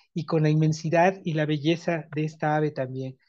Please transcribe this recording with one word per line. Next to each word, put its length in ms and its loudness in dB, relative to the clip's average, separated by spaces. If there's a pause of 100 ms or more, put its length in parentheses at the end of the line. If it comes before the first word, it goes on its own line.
(140)
y 120 -4
con 160 0
la 80 4
inmensidad 760 2
y 100 -4
la 120 0
belleza 680 -2
de 100 -2
esta 320 -2
ave 140 0
también. 480 -8 (100)